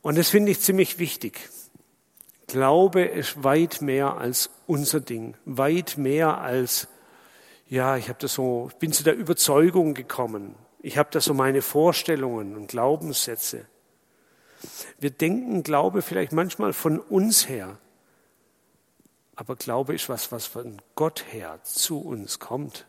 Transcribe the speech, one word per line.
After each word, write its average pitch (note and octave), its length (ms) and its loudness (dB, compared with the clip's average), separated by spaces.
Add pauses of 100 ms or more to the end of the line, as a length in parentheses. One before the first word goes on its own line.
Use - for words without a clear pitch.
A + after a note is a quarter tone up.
Und D3+ 180 0
das E3 120 4
finde G#3 200 6
ich G3+ 100 2
ziemlich F#3 380 2
wichtig. - 520 -8 (960)
Glaube E3+ 540 4
ist D3 420 -4
weit D#3 360 2
mehr C#3 360 0
als - 340 -2 (160)
unser D3 320 0
Ding, A#2 460 -8
weit C#3+ 520 0
mehr D3 420 2
als, B2+ 500 -2 (800)
„Ja, C3 280 0
ich A#2 120 -6
hab B2 100 -8
das - 160 -4
so, B2 380 -2
ich - 60 -20
bin D#3+ 140 -2
zu D3 120 -2
der D#3 100 6
Überzeugung E3 800 4
gekommen, A2 600 -6 (240)
ich C3+ 180 -6
hab D3 140 2
da D#3 80 2
so D3+ 120 0
meine C3+ 300 2
Vorstellungen C3+ 920 0
und G#2 100 -12
Glaubenssätze.“ B2+ 1000 0 (1300)
Wir C#3+ 100 -2
denken F#3+ 540 -2
Glaube D#3+ 380 2
vielleicht E3+ 280 -2
manchmal F3+ 420 0
von D#3 280 0
uns G3+ 480 2
her, G2 300 -10 (1600)
aber B2 220 -10
Glaube C3 360 -4
ist - 160 -6
was, A#2+ 220 -6
was A#2+ 160 -10
von A#2 340 -14 (140)
Gott D#3+ 380 -2
her F2 320 -14
zu - 340 -4
uns A2 400 -10
kommt C3 500 -10